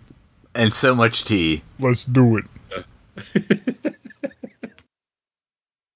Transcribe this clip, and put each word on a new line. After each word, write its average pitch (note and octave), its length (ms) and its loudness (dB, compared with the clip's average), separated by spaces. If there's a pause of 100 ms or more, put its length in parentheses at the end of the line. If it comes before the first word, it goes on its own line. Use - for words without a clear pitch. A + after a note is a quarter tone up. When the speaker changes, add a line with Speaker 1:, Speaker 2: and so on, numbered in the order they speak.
(540)
Speaker 1:
and A2+ 200 2
so C3 200 2
much A#2 300 2
tea. D#2+ 400 0 (160)
Speaker 2:
Let's B2+ 260 0
do B2 320 4
it. G2 80 -6 (920)
Speaker 3:
<laughs> - 600 -4 (2000)